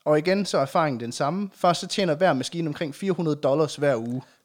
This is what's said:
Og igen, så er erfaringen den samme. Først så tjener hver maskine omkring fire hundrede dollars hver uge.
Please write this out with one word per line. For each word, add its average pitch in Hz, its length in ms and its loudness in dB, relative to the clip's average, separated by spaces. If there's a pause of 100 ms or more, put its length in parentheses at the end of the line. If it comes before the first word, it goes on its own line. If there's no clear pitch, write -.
Og 151 120 4
igen, 185 280 2
så - 120 -2
er 143 40 2
erfaringen 139 380 0
den 117 120 -6
samme. 180 440 -2
Først 175 260 2
så 190 60 -10
tjener 180 280 0
hver 170 180 4
maskine 160 340 -4
omkring 151 280 -6
fire 190 160 -4
hundrede 160 240 0
dollars 143 400 0
hver 143 200 2
uge. 120 260 -4 (240)